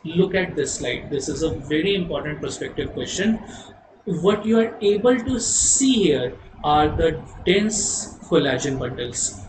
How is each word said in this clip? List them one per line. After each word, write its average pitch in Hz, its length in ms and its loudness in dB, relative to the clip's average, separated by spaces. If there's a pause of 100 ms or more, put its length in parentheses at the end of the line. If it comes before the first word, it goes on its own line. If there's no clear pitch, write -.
look 175 300 2
at 180 220 -2
this 131 200 -2
slide. 123 340 -6
This 143 180 -4
is 151 160 -2
a 160 80 0
very 156 440 0
important 151 460 -4
prospective 139 520 -6
question. 196 440 0 (680)
What 202 400 2
you 226 140 4
are 226 220 0
able 208 360 4
to 254 220 -2
see 254 640 2
here 131 340 2 (260)
are 151 240 4
the 160 340 0 (240)
dense - 720 0 (120)
collagen 135 500 2
bundles. 123 680 -6